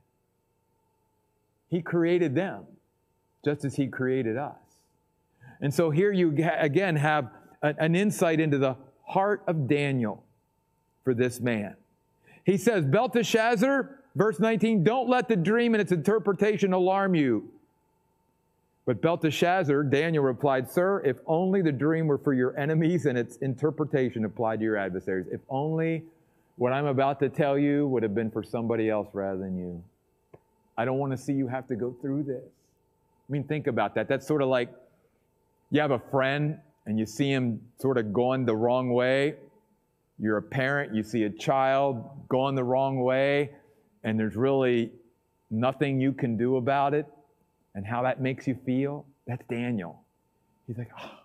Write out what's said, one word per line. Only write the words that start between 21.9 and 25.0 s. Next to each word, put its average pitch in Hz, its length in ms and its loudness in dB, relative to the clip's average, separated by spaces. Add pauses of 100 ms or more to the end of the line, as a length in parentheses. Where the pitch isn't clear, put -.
were 143 100 2
for 139 160 0
your 127 240 0
enemies 156 480 2
and 131 100 2
its 120 220 -4
interpretation 135 880 -2
applied 110 320 -2
to 110 80 -2
your 110 100 2
adversaries. 95 560 -4